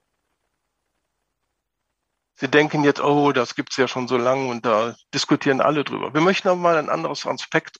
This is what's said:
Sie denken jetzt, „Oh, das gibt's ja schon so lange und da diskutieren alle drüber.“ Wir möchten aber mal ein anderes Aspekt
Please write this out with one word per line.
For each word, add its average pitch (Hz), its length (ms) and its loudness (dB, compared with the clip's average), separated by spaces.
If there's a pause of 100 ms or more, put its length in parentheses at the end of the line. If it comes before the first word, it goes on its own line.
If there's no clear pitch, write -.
(2250)
Sie 135 120 -4
denken 151 340 4
jetzt, 143 180 2
„Oh, 143 320 2
das 123 220 -2
gibt's - 220 -8
ja 127 100 2
schon 123 220 -6
so 127 80 0
lange 127 320 0
und 117 160 -6
da 113 320 0 (160)
diskutieren 139 480 0
alle 147 240 2
drüber.“ 117 300 -6
Wir 156 80 2
möchten 190 260 2
aber 180 80 2
mal 170 220 2
ein 147 100 -4
anderes 156 380 -6
Aspekt - 540 -4